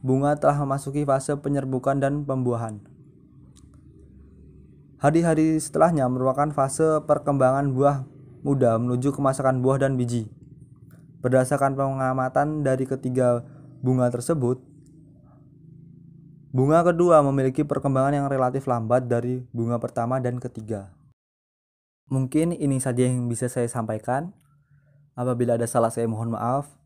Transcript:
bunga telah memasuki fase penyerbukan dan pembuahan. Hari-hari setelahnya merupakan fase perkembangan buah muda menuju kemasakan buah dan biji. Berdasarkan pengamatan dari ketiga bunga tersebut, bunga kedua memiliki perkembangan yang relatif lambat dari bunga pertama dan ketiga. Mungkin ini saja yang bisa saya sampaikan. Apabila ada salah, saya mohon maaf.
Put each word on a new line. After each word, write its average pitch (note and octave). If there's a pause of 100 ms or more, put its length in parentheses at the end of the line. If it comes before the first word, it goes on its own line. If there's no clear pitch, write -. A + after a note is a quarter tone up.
bunga C#3
telah D3
memasuki C#3
fase C#3
penyerbukan C#3
dan C#3
pembuahan. A#2+ (2250)
Hari-hari D#3+
setelahnya D#3
merupakan C3
fase D3+
perkembangan C3+
buah C3+ (400)
muda B2+
menuju B2
kemasakan C3+
buah C3+
dan C3+
biji. A#2+ (920)
Berdasarkan C3
pengamatan C3+
dari C3
ketiga B2+ (400)
bunga B2+
tersebut, B2 (1900)
bunga C#3
kedua E3+
memiliki C#3
perkembangan C#3
yang C#3
relatif C3
lambat A#2+
dari B2
bunga A#2+
pertama A#2
dan B2
ketiga. G#2+ (1120)
Mungkin C#3+
ini C3+
saja B2
yang B2
bisa A#2+
saya A#2+
sampaikan. A#2+ (800)
Apabila B2
ada A#2
salah, A#2
saya A#2
mohon A2+
maaf. B2 (200)